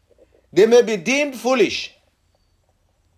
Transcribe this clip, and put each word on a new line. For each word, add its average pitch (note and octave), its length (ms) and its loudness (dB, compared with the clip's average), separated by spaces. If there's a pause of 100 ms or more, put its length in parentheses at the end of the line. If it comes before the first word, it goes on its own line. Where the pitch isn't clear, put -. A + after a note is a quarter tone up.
(520)
they F3+ 140 4
may A#3 160 4
be G#3+ 160 -6
deemed C4 400 -4
foolish, A3+ 560 -2 (1200)